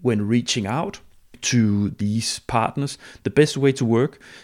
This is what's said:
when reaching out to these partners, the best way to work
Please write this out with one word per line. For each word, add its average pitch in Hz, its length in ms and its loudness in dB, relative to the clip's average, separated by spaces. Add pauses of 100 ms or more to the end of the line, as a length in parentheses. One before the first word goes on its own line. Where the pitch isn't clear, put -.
when 107 260 0
reaching 117 380 -2
out 156 340 -4 (420)
to 104 480 2
these 107 500 -4
partners, - 580 -4 (260)
the - 60 -4
best 151 280 4
way 139 140 4
to 131 120 -4
work 117 380 0 (220)